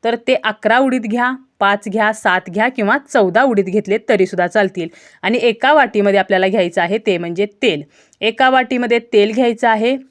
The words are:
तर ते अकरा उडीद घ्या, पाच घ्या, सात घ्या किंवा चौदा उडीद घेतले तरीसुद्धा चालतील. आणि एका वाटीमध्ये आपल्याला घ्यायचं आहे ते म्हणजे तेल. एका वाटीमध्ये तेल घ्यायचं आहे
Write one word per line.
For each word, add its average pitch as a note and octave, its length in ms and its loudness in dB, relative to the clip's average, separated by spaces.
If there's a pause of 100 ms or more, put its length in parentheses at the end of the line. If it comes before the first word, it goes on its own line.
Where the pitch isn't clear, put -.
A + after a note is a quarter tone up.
तर A#3 120 0 (120)
ते B3+ 80 2
अकरा G#3+ 420 0
उडीद B3+ 280 0
घ्या, A#3+ 260 -2 (280)
पाच G3+ 280 0
घ्या, G#3+ 260 -2
सात F#3 360 -2
घ्या G#3 200 -2
किंवा A#3+ 340 -2
चौदा G3+ 400 2
उडीद G#3+ 220 0
घेतले G3+ 320 -2 (120)
तरीसुद्धा F#3 380 0
चालतील. F#3+ 400 -2 (360)
आणि G#3+ 140 -2
एका A#3+ 360 0
वाटीमध्ये G#3 460 2
आपल्याला F#3+ 280 0
घ्यायचं F#3 340 0
आहे F3 160 -2
ते G3+ 200 -2
म्हणजे E3+ 280 -4 (160)
तेल. E3+ 200 0 (400)
एका A3+ 280 0
वाटीमध्ये B3 500 0 (140)
तेल G#3+ 180 4
घ्यायचं A#3+ 360 0
आहे A3+ 280 0 (160)